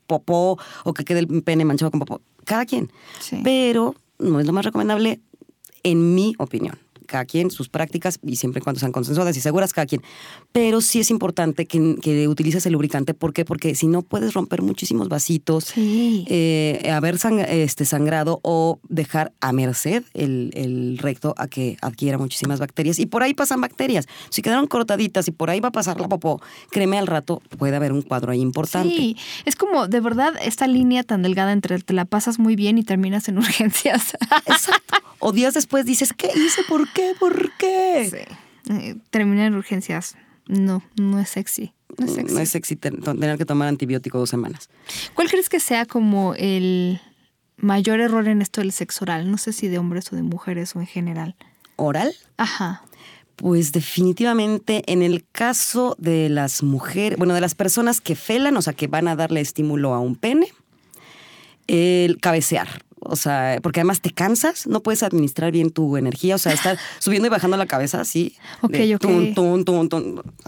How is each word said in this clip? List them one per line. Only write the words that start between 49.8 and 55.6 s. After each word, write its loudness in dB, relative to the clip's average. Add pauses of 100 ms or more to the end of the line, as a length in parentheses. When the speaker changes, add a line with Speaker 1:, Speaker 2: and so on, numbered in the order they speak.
Speaker 2:
o -6
de -4
mujeres -6
o -6
en -6
general. -6 (400)
Speaker 1:
¿Oral? 0 (240)
Speaker 2:
Ajá. -4 (540)
Speaker 1:
Pues 2
definitivamente 0
en 4
el 0
caso 0